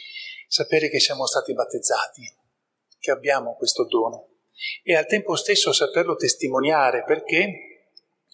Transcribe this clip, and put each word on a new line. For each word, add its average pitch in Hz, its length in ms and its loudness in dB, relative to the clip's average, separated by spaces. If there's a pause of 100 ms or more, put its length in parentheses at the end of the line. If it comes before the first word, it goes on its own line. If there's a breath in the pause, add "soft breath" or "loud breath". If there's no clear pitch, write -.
(480 loud breath)
sapere 156 420 0
che 135 100 0
siamo 131 280 0
stati 151 260 0
battezzati, 120 800 -2 (640)
che - 140 -2
abbiamo 131 440 0
questo - 300 0
dono, - 440 -2 (540 loud breath)
e 175 120 2
al 156 100 2
tempo 202 300 0
stesso 190 380 2
saperlo 165 420 2
testimoniare, 131 880 2
perché, - 880 -2 (440)